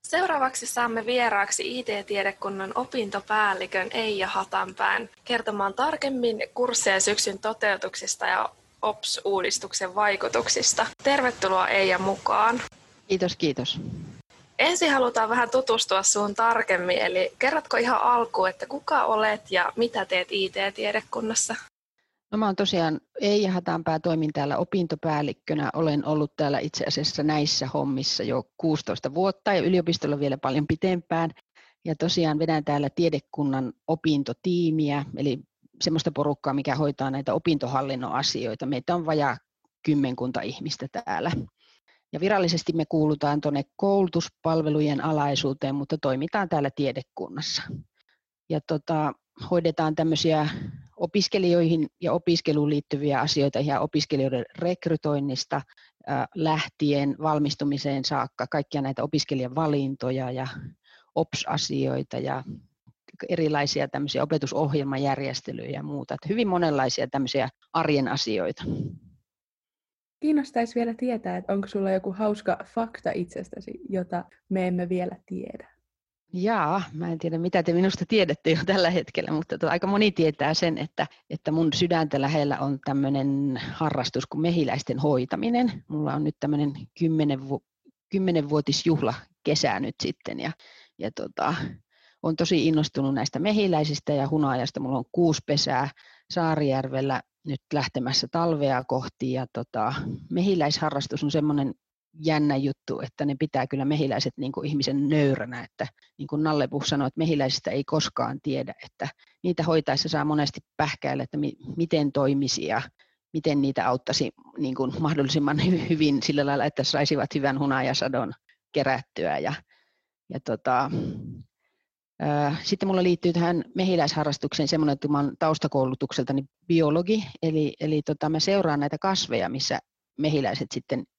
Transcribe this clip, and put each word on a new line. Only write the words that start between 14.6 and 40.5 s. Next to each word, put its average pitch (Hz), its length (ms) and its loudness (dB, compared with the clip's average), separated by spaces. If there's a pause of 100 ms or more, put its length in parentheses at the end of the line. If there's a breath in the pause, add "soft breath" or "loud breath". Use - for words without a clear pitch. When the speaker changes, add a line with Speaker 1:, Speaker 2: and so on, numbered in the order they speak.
Speaker 1:
halutaan 240 360 2
vähän 233 220 2
tutustua 220 520 2
suun 202 320 2
tarkemmin, 196 640 2
eli 180 400 0
kerrotko 294 380 0
ihan 233 260 2
alkuun, 233 460 2
että - 180 -6
kuka - 380 0
olet 214 460 0
ja 180 260 2
mitä 226 280 0
teet 180 260 -2
I 190 200 -2
T-tiedekunnassa? 214 1040 -2 (800)
Speaker 2:
No, 208 60 0
mä 214 80 2
oon 190 100 0
tosiaan 175 440 2 (200)
Eija 202 320 4
Hatanpää, 165 460 0
toimin 160 340 0
täällä 143 240 0
opintopäällikkönä. 156 1160 -2
Olen 151 320 2
ollut 151 300 0
täällä 143 220 2
itse - 280 -4
asiassa 151 360 -2
näissä 151 440 2
hommissa 135 560 -2
jo 123 220 -2 (120)
kuusitoista 143 580 -2
vuotta 190 400 0
ja 180 60 4
yliopistolla 170 600 2
vielä 139 180 0
paljon 147 280 0
pitempään. 165 640 0 (540 soft breath)
Ja 165 140 -2
tosiaan 160 400 2
vedän 160 260 2
täällä 143 260 2
tiedekunnan 143 840 0 (160)
opintotiimiä, 156 1160 0 (120)
eli 139 220 0 (420)
semmoista 160 320 0
porukkaa, 143 420 -2
mikä 139 200 0
hoitaa 139 360 0
näitä 135 240 -2
opintohallinnon 135 760 0
asioita. 117 540 -2
Meitä 135 280 -2
on 170 120 -2
vajaa 147 300 2 (460)
kymmenkunta 131 580 0
ihmistä 135 520 -8